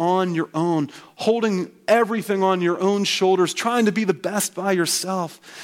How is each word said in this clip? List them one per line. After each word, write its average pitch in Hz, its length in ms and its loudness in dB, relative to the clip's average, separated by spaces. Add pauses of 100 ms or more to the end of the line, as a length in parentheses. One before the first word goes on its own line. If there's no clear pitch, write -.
on 180 340 0
your 160 220 -4
own, 160 340 0 (280)
holding 214 520 0 (180)
everything 208 540 2
on 190 200 2
your 175 200 0
own 202 220 2
shoulders, 185 500 2
trying 233 320 0
to 208 60 4
be 220 120 -2
the 185 120 0
best 196 400 -4
by 196 160 -2
yourself, 180 680 -2 (240)